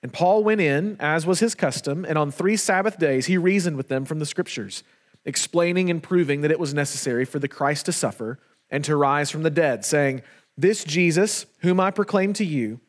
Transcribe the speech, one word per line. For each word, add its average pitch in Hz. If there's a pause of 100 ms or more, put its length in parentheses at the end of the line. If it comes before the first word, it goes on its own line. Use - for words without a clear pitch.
And 127
Paul 202
went 214
in, 165
as 151
was 180
his 226
custom, 147
and 156
on 147
three 190
Sabbath 202
days 135
he 180
reasoned 180
with 131
them 131
from 156
the 151
Scriptures, - (400)
explaining 175
and 170
proving 147
that 151
it 160
was 147
necessary 139
for 139
the 135
Christ 143
to 180
suffer 113 (320)
and 143
to 151
rise 143
from 156
the 160
dead, 143
saying, 139 (340)
"This 185
Jesus, 175 (140)
whom 180
I 190
proclaim 196
to 214
you 123